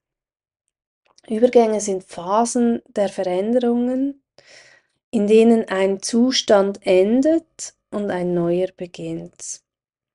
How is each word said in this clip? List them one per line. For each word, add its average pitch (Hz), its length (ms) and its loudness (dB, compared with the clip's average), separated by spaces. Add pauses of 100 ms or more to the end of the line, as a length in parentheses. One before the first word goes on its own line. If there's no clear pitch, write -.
(1300)
Übergänge 226 540 2
sind 190 220 -6
Phasen 233 800 -2 (120)
der 202 140 -2
Veränderungen, 240 1120 -2 (880)
in 208 160 -2
denen 220 440 4
ein 190 300 0
Zustand 220 840 0
endet 254 880 0 (160)
und 208 220 -6
ein 180 240 -4
neuer 175 320 -2 (100)
beginnt. 170 840 -14 (540)